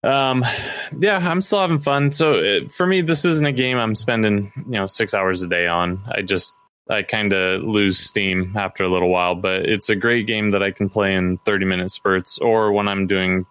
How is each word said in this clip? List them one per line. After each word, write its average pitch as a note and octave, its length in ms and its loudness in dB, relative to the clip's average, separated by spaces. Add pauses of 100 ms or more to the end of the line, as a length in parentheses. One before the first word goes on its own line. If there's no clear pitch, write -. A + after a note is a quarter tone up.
Um, C3 420 2 (540)
yeah, G3 180 2
I'm F3 240 0
still G3+ 180 0
having E3 200 2
fun. C#3+ 320 2
So, D3+ 240 2
uh, F#2 340 2
for - 160 0
me, F#3 160 2
this E3 240 0
isn't D#3 200 2
a C#3+ 60 2
game B2+ 260 0
I'm A2 180 0
spending, G#2+ 600 0
you - 180 -8
know, G2 120 -2
six - 280 -2
hours F#2 280 0
a F2+ 60 -6
day F2 200 0
on. F2 340 0 (120)
I - 80 -4
just, F#2+ 320 -2 (360)
I G#2+ 140 0
kinda F#2+ 540 0
lose G2+ 420 0
steam F#2+ 560 -2
after G2 280 -4
a F#2 60 0
little F2+ 200 2
while, F2+ 260 2
but F#2 320 -2
it's G#2 220 -2
a C#3 60 2
great A#2+ 320 0
game G#2+ 240 0
that G2+ 120 2
I G2 80 0
can G2 180 -2
play G2 260 0
in F#2 240 0
thirty G2 260 0
minute F#2 260 -2
spurts - 460 -2
or A2 340 2
when G2+ 160 0
I'm G2 200 0
doing F#2 440 0